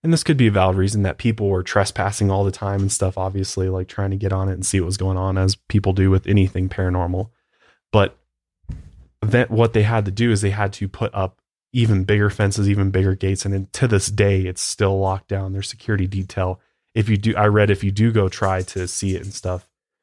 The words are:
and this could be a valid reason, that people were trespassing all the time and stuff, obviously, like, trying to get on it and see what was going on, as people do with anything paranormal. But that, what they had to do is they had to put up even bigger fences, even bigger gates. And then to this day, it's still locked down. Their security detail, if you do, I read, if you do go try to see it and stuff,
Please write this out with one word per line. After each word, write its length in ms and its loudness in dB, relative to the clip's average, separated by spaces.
and 80 2
this 120 2
could 140 2
be 100 6
a 40 4
valid 240 2
reason, 280 0
that 160 -2
people 280 -2
were 160 0
trespassing 680 0
all 140 2
the 80 0
time 300 -4
and 100 0
stuff, 260 -2
obviously, 520 -4
like, 180 -4
trying 240 -4
to 60 -4
get 160 -2
on 160 0
it 40 -2
and 120 -6
see 160 0
what 60 -2
was 100 -4
going 200 -2
on, 200 0
as 180 2
people 380 0
do 160 4
with 180 2
anything 400 2
paranormal. 600 -2
But 260 2
that, 300 2
what 220 2
they 100 4
had 220 0
to 60 -4
do 200 0
is 100 0
they 100 0
had 220 -4
to 140 -8
put 260 -6
up 260 -6
even 300 2
bigger 260 2
fences, 400 0
even 220 2
bigger 240 2
gates. 300 -2
And 80 -2
then 200 -4
to 140 0
this 200 2
day, 340 2
it's 200 -6
still 380 0
locked 280 -2
down. 260 -6
Their 80 -6
security 460 -4
detail, 520 -4
if 140 0
you 80 2
do, 180 0
I 120 2
read, 220 4
if 140 2
you 80 0
do 200 2
go 180 2
try 340 -2
to 240 -8
see 280 -4
it 80 -8
and 100 -12
stuff, 340 -8